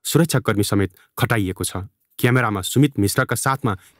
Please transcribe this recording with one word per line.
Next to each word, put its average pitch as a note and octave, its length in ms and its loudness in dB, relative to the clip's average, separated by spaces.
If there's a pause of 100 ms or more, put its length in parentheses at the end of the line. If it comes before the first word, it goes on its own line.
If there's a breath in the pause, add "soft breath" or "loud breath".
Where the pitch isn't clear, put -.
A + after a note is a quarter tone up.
सुरक्षाकर्मी A2+ 600 2
समेत G2+ 260 0 (280 soft breath)
खटाइएको G2 460 -2
छ। - 80 -8 (460)
क्यामेरामा A#2+ 420 2
सुमित C#3 380 0
मिश्राका A2+ 380 0
साथमा C3 400 -2 (240 soft breath)